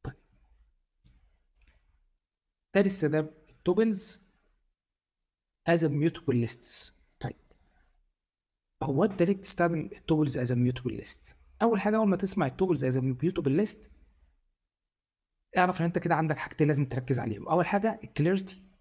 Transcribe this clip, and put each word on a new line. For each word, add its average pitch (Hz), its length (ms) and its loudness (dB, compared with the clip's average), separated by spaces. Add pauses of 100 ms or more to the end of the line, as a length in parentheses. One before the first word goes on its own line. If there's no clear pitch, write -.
طيب. - 120 -12 (2500)
تاني 196 140 4
استخدام 156 420 0 (200)
التوبلز 196 720 0 (1500)
as 170 100 4
a 156 100 2
mutable 139 580 0
lists. - 440 -12 (280)
طيب. - 160 -8 (1500)
هو 147 200 0
أنت 196 200 2
ليه 190 100 2
بتستخدم 170 460 0
التوبلز 151 600 -2
as 123 160 0
a - 20 2
mutable 123 340 0
list؟ - 420 -12 (280)
أول 214 200 2
حاجة، 214 160 2
أول 220 100 4
ما 190 80 4
تسمع 185 300 -2
التوبلز 143 400 0
as 131 160 0
a - 20 -2
mutable 147 640 0
list، - 240 -10 (1700)
اعرف 180 240 2
إن 165 40 2
أنت 175 140 0
كده 170 160 0
عندك 151 220 0
حاجتين - 300 0
لازم 147 180 2
تركز 123 340 -4
عليهم. 107 280 -6
أول 175 180 2
حاجة 214 380 -2
الكليرتي 190 580 -2 (200)